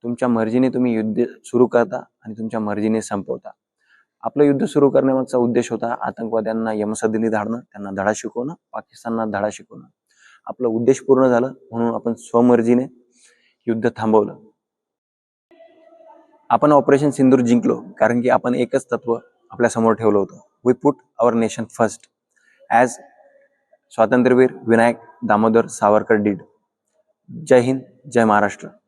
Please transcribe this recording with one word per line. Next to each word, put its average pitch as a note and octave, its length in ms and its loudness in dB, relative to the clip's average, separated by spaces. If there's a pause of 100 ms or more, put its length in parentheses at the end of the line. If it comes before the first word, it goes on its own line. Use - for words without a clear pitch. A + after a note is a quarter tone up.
तुमच्या A#2+ 260 -4
मर्जीने A#2 400 0
तुम्ही B2 260 -2
युद्ध A2 300 -2 (200)
सुरू B2 220 2
करता A#2 360 -2 (200)
आणि A2 160 -14
तुमच्या A2+ 220 -8
मर्जीने G#2+ 420 -2
संपवता. - 480 -8 (720)
आपलं C#3+ 220 0
युद्ध C#3 200 2
सुरू C#3+ 260 2
करण्यामागचा C3 480 0
उद्देश A#2+ 320 0
होता A#2 300 -6
आतंकवाद्यांना A2+ 720 -6
यमसदनी A2 560 -2
धाडणं, A2 320 -4
त्यांना G2+ 300 -16
धडा G2 240 -2
शिकवणं, B2 400 -10 (180)
पाकिस्तानला A2+ 520 -8
धडा G#2 280 -6
शिकवणं. - 340 -20 (600)
आपलं - 220 -6
उद्देश A#2 320 0
पूर्ण C3 280 4
झालं B2 240 0 (180)
म्हणून A#2 240 -4
आपण A#2 200 -6
स्वमर्जीने A#2+ 680 2 (840)
युद्ध A2+ 300 -2
थांबवलं. A2 400 2 (2000)
आपण D3 240 2
ऑपरेशन C#3 380 2
सिंदूर C3 300 4
जिंकलो A#2+ 420 0 (160)
कारण A#2 240 0
की B2 60 -2
आपण B2 260 0
एकच B2+ 380 -2
तत्व A#2 260 -4 (320)
आपल्या A#2+ 200 0
समोर A2+ 220 2
ठेवलं G#2 260 2
होतं. F#2+ 200 -4 (280)
We B2 80 2 (120)
put - 380 -2
our A#2 200 2
nation A2 200 -6 (160)
first G#2+ 260 -2 (760)
as - 60 2 (1000)
स्वातंत्र्यवीर B2 640 2 (140)
विनायक A#2 300 2 (300)
दामोदर A2 400 2
सावरकर G#2 500 2
did. G#2 200 0 (1080)
जय B2+ 120 6
हिंद, C3 220 0 (320)
जय A#2 120 2
महाराष्ट्र. G#2 440 0 (200)